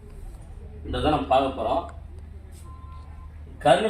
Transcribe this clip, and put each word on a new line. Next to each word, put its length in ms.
இதை 160
தான் 120
நம்ம 180
பார்க்க 260
போறோம். 240
கர்ண 240